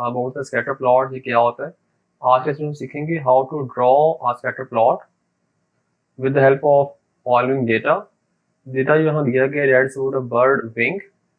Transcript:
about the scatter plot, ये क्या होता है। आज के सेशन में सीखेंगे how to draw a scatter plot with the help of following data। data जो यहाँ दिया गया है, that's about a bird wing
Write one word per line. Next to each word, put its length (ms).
about 300
the 120
scatter 320
plot, 320
ये 60
क्या 180
होता 300
है। 60
आज 220
के 80
सेशन 120
में 80
सीखेंगे 500
how 300
to 60
draw 540
a 80
scatter 380
plot 240
with 140
the 80
help 220
of 220
following 420
data। 320
data 300
जो 60
यहाँ 220
दिया 220
गया 160
है, 60
that's 320
about 200
a 120
bird 320
wing 340